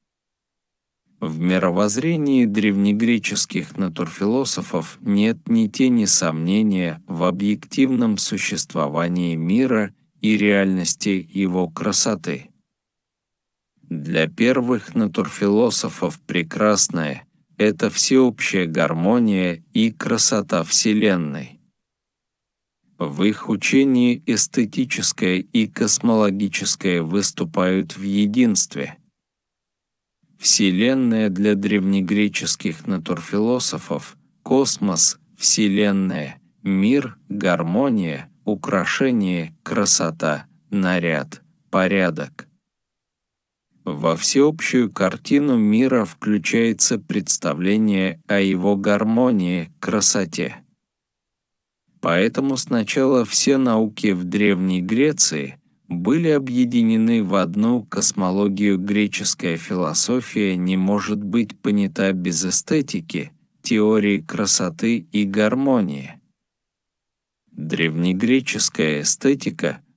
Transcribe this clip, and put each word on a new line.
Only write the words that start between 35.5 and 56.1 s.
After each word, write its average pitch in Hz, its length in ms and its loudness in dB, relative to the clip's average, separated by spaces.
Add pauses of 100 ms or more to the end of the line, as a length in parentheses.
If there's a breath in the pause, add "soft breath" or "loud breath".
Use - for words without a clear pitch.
мир, 113 560 0 (100)
гармония, 90 1000 -2 (160)
украшение, 98 1160 -2
красота, 82 840 -2 (240)
наряд, 87 720 -2 (300)
порядок. 90 760 -2 (1400)
Во 80 300 -2
всеобщую 135 760 2
картину 135 640 0
мира 113 480 4
включается 107 920 0
представление 95 1300 -2
о 101 120 2
его 98 360 2
гармонии, 104 1040 0
красоте. 92 800 -2 (1400)
Поэтому 117 560 0
сначала 127 720 0
все 135 320 2
науки 110 540 0
в 90 140 -2
Древней 92 560 0
Греции 95 760 0 (300)
были 113 400 0